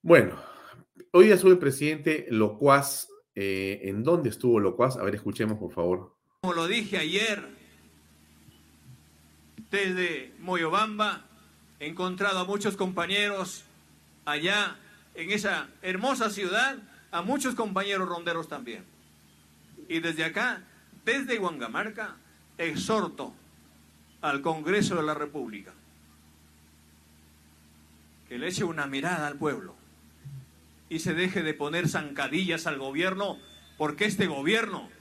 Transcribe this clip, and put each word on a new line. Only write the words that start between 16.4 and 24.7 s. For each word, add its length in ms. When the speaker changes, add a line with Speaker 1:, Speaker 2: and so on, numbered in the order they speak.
Speaker 2:
a 100
muchos 320
compañeros 540
ronderos 400
también. 360
Y 140
desde 240
acá 400
desde 300
Huangamarca, 800
exhorto 760
al 220
Congreso 540